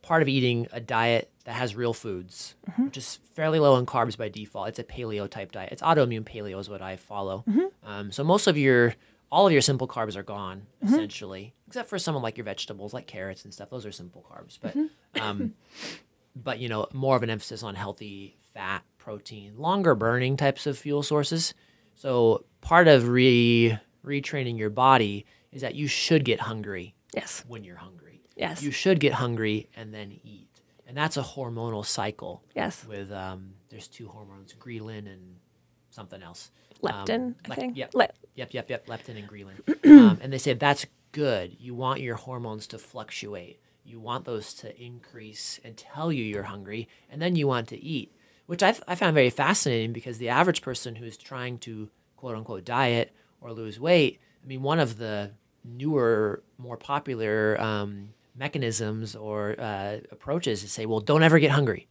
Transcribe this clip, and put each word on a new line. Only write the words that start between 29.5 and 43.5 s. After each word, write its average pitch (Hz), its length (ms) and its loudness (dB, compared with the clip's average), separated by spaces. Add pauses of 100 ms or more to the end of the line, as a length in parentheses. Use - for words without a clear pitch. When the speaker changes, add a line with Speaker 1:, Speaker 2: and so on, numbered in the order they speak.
Speaker 1:
and 110 180 -16
then 104 300 -16
eat. 101 240 -20 (400)
And 127 80 -16
that's 151 220 -2
a 143 40 -4
hormonal 117 640 -8
cycle. 101 560 -8 (140)
Speaker 2:
Yes. 180 320 -6
Speaker 1:
With, 98 240 -12
um, 95 420 -12 (160)
there's 110 180 -20
two 113 200 -20
hormones, 98 500 -20
ghrelin 110 540 -12
and 92 240 -20 (540)
something - 340 -20
else. - 280 -20 (300)
Speaker 2:
Leptin, - 340 -6
Speaker 1:
Um, 247 200 -6 (100)
Speaker 2:
I - 40 -14
Speaker 1:
lep-, - 100 -8
Speaker 2:
think. 247 180 -8
Speaker 1:
yep. 131 160 -10
Speaker 2:
Lep- - 220 0 (200)
Speaker 1:
Yep, 123 180 -14
yep, 117 160 -10
yep, 123 180 -10
leptin 113 300 -14
and 101 100 -16
Speaker 2:
<clears throat> 101 560 -8
Speaker 1:
ghrelin. 294 160 12
Um, 208 220 10
and 131 100 -8
they 135 60 -2
say 127 160 0
that's 143 320 2 (260)
good. 117 480 -2
You 123 160 -14
want 131 240 -4
your 120 160 -6
hormones 117 520 -12
to 113 100 -18
fluctuate. 104 840 -16 (240)